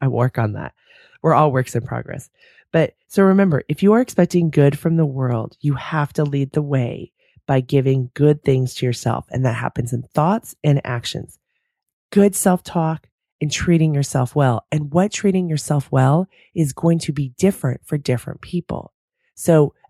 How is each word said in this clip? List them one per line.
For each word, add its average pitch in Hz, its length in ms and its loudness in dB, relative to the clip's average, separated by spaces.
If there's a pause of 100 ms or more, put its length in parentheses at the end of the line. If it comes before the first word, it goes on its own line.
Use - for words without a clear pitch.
I 135 60 0
work 123 320 -2
on 107 140 -2
that. - 200 -12 (480)
We're 160 140 4
all 147 160 4
works 127 240 -2
in 113 80 -2
progress. - 480 -12 (400)
But - 240 0 (120)
so - 140 0
remember, 190 460 4
if 156 160 -2
you 202 100 6
are 233 80 4
expecting 175 480 0
good 143 300 2
from 165 180 0
the 160 80 2
world, 127 560 -4
you 147 140 -2
have 147 380 -4
to 156 100 0
lead 139 300 -2
the 151 100 0
way 135 480 -4 (340)
by 135 160 2
giving 131 540 0
good 151 280 2
things 131 300 0
to - 140 -4
yourself. - 420 -4
And 131 160 -2
that 120 80 0
happens - 400 -6
in 120 80 -6
thoughts 175 640 -2
and 143 200 2
actions. - 540 -10 (720)
Good 202 260 4
self-talk 165 720 -2 (320)
and 151 120 -4
treating 160 420 2
yourself 135 420 -2
well. 131 360 2
And 147 200 -4
what 180 200 0
treating 185 360 -2
yourself 147 440 -2
well 139 360 2 (280)
is 151 180 -2
going 170 260 0
to 156 140 -6
be 135 240 -6
different 151 480 -2
for 151 140 -6
different - 420 -4
people. - 520 -8 (420)
So 156 400 4 (140)